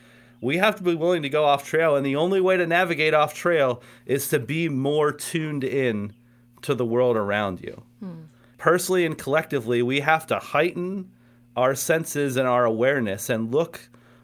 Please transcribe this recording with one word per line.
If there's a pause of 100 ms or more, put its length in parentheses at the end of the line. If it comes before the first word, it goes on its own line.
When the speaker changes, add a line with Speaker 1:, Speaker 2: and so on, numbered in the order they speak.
(400)
Speaker 1:
we
have
to
be
willing
to
go
off
trail.
And
the
only
way
to
navigate
off
trail (240)
is
to
be
more
tuned
in (500)
to
the
world
around
you. (180)
Speaker 2:
Hmm. (460)
Speaker 1:
Personally
and
collectively,
we
have
to
heighten (460)
our
senses
and
our
awareness
and
look (360)